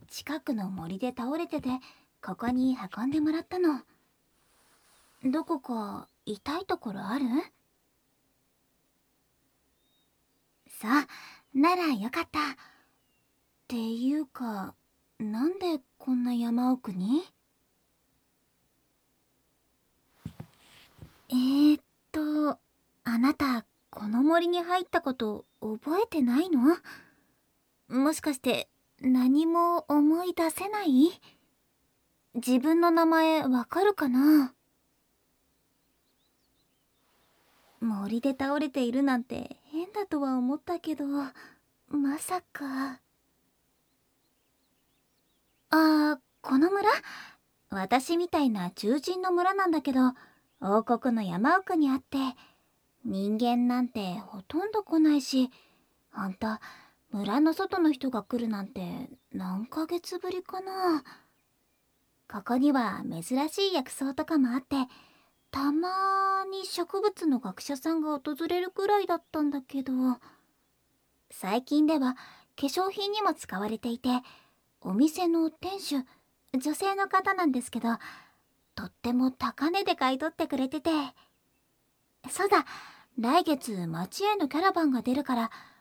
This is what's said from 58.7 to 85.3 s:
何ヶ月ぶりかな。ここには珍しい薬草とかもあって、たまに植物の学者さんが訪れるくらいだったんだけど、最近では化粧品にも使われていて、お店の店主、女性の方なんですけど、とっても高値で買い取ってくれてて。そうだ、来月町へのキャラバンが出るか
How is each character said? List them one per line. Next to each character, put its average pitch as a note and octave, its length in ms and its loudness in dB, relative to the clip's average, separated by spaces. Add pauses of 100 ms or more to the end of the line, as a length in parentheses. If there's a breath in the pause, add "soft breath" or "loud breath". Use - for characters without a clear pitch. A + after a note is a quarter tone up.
何 F#3+ 340 -6
ヶ D#4 200 -4
月 F4 340 -6
ぶ F#4 100 -8
り F#4 140 -6
か - 160 -10
な。 F#4+ 460 -2 (1200 loud breath)
こ G#3 160 -12
こ A#3+ 120 0
に C#4 160 4
は A#3 360 -2
珍 B3+ 380 -4
し G4 220 0
い F#4+ 40 -4
薬 C#4 160 -2
草 C4+ 240 -6
と D4+ 120 -6
か D#4+ 120 0
も C4 120 4
あ A#3+ 80 -2
っ C4 40 -4
て、 - 140 -6 (760 soft breath)
た C#4 220 -2
ま F#4+ 800 0
に F#4+ 140 -8
植 F#4 360 -4
物 G#4 240 0
の C4 140 2
学 - 220 -12
者 C#4+ 160 -6
さ D#4+ 160 -4
ん E4 80 0
が D4+ 80 -2
訪 D4+ 380 -4
れ F4 120 0
る F4+ 100 -4
く G4 160 -6
ら G4+ 140 4
い F#4+ 80 -2
だ F4 80 0
っ E4 160 -6
た D#4 100 -2
ん D4 80 2
だ C#4+ 120 -4
け C4+ 200 -8
ど、 C4 120 -4 (1400 soft breath)
最 G#3 320 -2
近 D4+ 240 4
で D#4 120 4
は B3+ 160 2 (440 loud breath)
化 C#4 80 -2
粧 F4+ 220 0
品 G4+ 240 -4
に G#4+ 80 -2
も F#4+ 120 0
使 - 240 -10
わ G#3 120 -4
れ A3 80 -4
て - 100 -8
い A#3 100 -4
て、 B3+ 120 -4 (720 loud breath)
お - 120 -4
店 D#4 360 2
の E4 200 2
店 F#4+ 300 -8
主、 D4 160 -6 (580 soft breath)
女 C#4 220 -2
性 G4 200 -2
の G4 120 0
方 G4 260 2
な F#4 120 0
ん C4+ 80 4
で B3 80 0
す - 100 -12
け A#3 80 -6
ど、 A#3 80 -4 (880 loud breath)
と - 80 -12
っ F3+ 80 -14
て - 220 -6
も B3+ 180 2
高 - 400 -2
値 G4 120 0
で F#4 120 2
買 C4 200 0
い - 40 -6
取 D#4 120 -4
っ - 40 -20
て D#4+ 120 -2
く C#4+ 100 -4
れ C4 100 -2
て C#4+ 140 -8
て。 E4 100 0 (1400 soft breath)
そ - 160 -4
う G4+ 40 0
だ、 F4+ 160 4 (520 loud breath)
来 C4 260 4
月 A3+ 440 -2
町 F3 380 -6
へ G#4 100 2
の E4 140 -2
キ C#4+ 80 -4
ャ D#4+ 40 0
ラ F#4+ 120 4
バ E4+ 100 0
ン D4 80 4
が B3 100 0
出 B3 140 0
る C#4+ 80 -2
か C4 120 -2